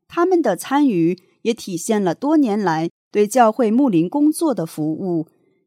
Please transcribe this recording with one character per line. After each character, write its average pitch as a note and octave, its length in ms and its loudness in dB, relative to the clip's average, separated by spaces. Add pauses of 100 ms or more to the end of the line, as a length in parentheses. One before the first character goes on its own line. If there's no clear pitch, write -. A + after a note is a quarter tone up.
他 F4 180 -2
们 F4+ 160 2
的 A3 140 0
参 C#4+ 320 0
与 F3 320 0 (220)
也 A3+ 120 -2
体 F#3+ 220 -12
现 G#3 260 -2
了 E3+ 140 0
多 D4+ 220 0
年 A3 220 2
来 E3 300 -2 (220)
对 G#3 160 2
教 A3+ 240 4
会 A3 180 0
牧 B3+ 200 2
灵 F3 200 0
工 D4 220 2
作 D#4 220 -2
的 E3+ 120 -6
服 D#3 260 -6
务， E3+ 360 -4 (400)